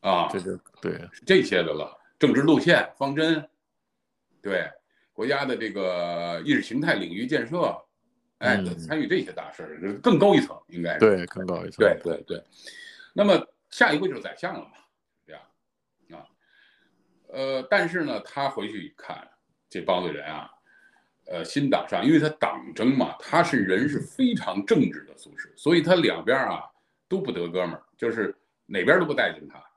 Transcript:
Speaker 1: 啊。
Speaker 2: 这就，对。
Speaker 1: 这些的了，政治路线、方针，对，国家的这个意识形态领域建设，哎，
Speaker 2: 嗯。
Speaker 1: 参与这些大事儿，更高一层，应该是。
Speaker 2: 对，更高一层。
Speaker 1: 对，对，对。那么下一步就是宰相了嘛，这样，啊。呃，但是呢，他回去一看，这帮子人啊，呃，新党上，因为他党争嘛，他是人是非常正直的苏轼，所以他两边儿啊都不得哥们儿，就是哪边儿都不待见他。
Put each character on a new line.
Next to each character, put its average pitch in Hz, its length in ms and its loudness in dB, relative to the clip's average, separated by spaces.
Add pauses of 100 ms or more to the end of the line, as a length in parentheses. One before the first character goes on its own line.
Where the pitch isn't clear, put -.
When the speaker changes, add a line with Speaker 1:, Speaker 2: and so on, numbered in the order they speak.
Speaker 1:
啊。 87 300 2
Speaker 2:
这 98 80 -4
就， 92 160 -6 (280)
对。 - 180 -6 (240)
Speaker 1:
这 190 180 6
些 90 200 2
的 80 100 -2
了， 76 260 -8 (200)
政 123 160 6
治 135 80 2
路 147 180 6
线、 147 260 4 (120)
方 139 180 -2
针， 160 260 0 (1000)
对， 90 280 -4 (420)
国 107 140 -8
家 139 180 0
的 127 120 -4
这 107 140 -6
个 87 760 -4
意 147 100 2
识 107 80 0
形 120 180 -6
态 156 140 0
领 90 180 -6
域 104 140 -6
建 127 200 -2
设， 139 300 -2 (640)
哎， 123 180 0
Speaker 2:
嗯。 90 220 -4
Speaker 1:
参 143 220 -6
与 117 80 -2
这 190 120 0
些 95 120 -10
大 76 180 -12
事 - 140 -16
儿， 82 360 -10
更 214 160 4
高 196 160 6
一 135 80 6
层， - 160 -6 (120)
应 87 120 -10
该 85 140 -2
是。 78 60 0
Speaker 2:
对， 98 260 6
更 92 180 -10
高 87 200 -4
一 87 60 -10
层。 - 80 -20
Speaker 1:
对， 98 240 4
对， 82 240 -6
对。 - 180 -10 (680)
那 196 120 2
么 185 220 4 (240)
下 233 220 2
一 151 60 2
步 185 100 -2
就 139 60 -4
是 113 60 -10
宰 90 160 -12
相 - 160 -8
了 - 80 -12
嘛， - 120 -20 (540)
这 78 60 -20
样， 73 100 -20 (680)
啊。 - 160 -20 (1000)
呃， 135 420 -4
但 175 180 2
是 170 140 -4
呢， 123 180 -4
他 139 280 -4
回 107 200 -6
去 101 160 -10
一 82 120 -18
看， - 300 -16 (420)
这 92 120 -8
帮 90 240 0
子 80 80 -4
人 73 140 -10
啊， 76 240 -12 (760)
呃， 87 180 -8
新 143 260 -2
党 - 180 0
上， 101 160 -2
因 143 80 6
为 160 60 8
他 151 120 2
党 - 300 -4 (140)
争 127 220 2
嘛， 107 220 0
他 165 240 2
是 160 180 2
人 98 280 2
是 90 120 -4
非 247 340 0
常 101 320 -4
正 143 240 4
直 - 140 -14
的 - 120 -20
苏 - 140 -20
轼， - 260 -16
所 170 200 2
以 160 60 4
他 170 120 6
两 95 300 0
边 120 120 2
儿 123 140 -2
啊 82 140 -6 (440)
都 190 120 -2
不 - 100 -6
得 87 180 -4
哥 90 180 -2
们 85 80 -6
儿， - 80 -16 (140)
就 117 140 -2
是 110 240 -2 (320)
哪 - 180 -4
边 147 120 6
儿 185 40 4
都 175 40 0
不 147 80 -6
待 101 200 -2
见 76 140 -16
他。 - 160 -20 (140)